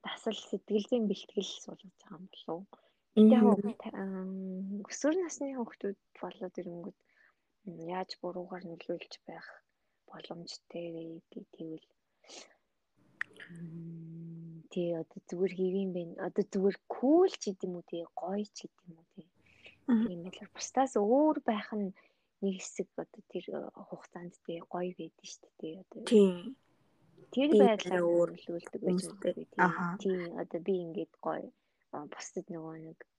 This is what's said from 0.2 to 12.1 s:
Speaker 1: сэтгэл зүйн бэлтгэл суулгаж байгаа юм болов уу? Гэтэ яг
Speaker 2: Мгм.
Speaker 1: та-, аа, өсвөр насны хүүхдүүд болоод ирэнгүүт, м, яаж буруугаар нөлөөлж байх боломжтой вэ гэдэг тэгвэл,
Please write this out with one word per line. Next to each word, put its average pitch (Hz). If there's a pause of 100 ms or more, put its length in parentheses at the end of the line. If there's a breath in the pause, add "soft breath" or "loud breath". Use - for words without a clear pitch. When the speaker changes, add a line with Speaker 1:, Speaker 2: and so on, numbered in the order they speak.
Speaker 1:
сэтгэл -
зүйн 240
бэлтгэл -
суулгаж -
байгаа 170
юм 185
болов -
уу? 165 (540 soft breath)
Гэтэ 220
яг 220
Speaker 2:
Мгм. 208
Speaker 1:
та-, -
аа, 190 (640)
өсвөр -
насны 311
хүүхдүүд 226 (160)
болоод 180
ирэнгүүт, 175 (680)
м, 170
яаж 185
буруугаар 180
нөлөөлж 170 (100)
байх 165 (640)
боломжтой 170
вэ 165
гэдэг 175
тэгвэл, 160 (1600 loud breath)